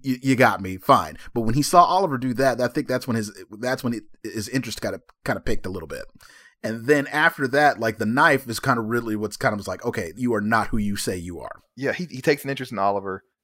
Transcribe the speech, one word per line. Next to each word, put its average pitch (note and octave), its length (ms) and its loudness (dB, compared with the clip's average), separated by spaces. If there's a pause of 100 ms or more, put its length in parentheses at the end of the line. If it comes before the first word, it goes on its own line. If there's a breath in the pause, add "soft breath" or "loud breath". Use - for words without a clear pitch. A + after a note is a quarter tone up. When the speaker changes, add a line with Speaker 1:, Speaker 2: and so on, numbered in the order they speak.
Speaker 1:
you, C3 180 -2
you C3+ 140 2
got A2 260 4
me, F#2+ 180 -6
fine." F2 380 4 (160 loud breath)
But A#2 100 -2
when A2+ 120 0
he D3 80 2
saw F3 220 8
Oliver F3 340 2
do B2+ 160 -2
that, B2 260 2
I B2 60 2
think B2 220 -2
that's B2+ 180 -2
when A#2 100 0
his, G#2+ 140 -4 (300)
that's B2+ 240 -2
when A#2 100 0
it, G#2+ 80 -8 (220)
his G#2+ 240 -8
interest A#2 320 -4
kinda, G2 200 -6 (240)
kinda A2 160 -2
picked - 260 2
a F#2 40 -6
little E2+ 160 -10
bit. - 180 -10 (600 soft breath)
And A2+ 220 -6
then C#3+ 220 4
after D3+ 400 2
that, C3+ 300 4
like, A2+ 200 0
the A2 80 0
knife C3+ 420 4
is A2 100 -4
kinda B2 220 0
really A2+ 340 -2
what's G#2 220 -4
kind B2 160 0
of G#2 60 -4
was G2 100 -10
like, F#2 160 -8
"Okay, G2+ 320 -4
you A#2+ 180 0
are G#2 60 0
not G#2+ 280 2
who A#2 100 0
you G2+ 180 0
say G2 200 -4
you F2 220 -10
are." - 220 -14 (160)
Speaker 2:
Yeah, C3+ 160 -2
he, F3+ 180 -6
he C3 100 -12
takes D3 220 0
an C#3 80 -6
interest C3 220 -8
in G2+ 80 -4
Oliver, G2 420 -2 (220)